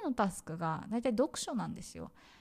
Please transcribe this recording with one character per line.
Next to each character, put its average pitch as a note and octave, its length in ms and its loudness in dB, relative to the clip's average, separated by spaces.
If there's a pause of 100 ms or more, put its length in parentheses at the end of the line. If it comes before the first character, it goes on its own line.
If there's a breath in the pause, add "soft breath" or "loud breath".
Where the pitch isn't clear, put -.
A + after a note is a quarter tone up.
の C#4+ 80 2
タ G3+ 180 4
ス - 140 -10
ク D#3+ 120 -6
が D#3+ 320 0
大 A#3 140 0
体 C4 80 2
読 A#3+ 240 4
書 D4+ 220 -4
な F3 100 0
ん - 80 -4
で - 80 -10
す - 160 -12
よ。 - 140 -10 (280 loud breath)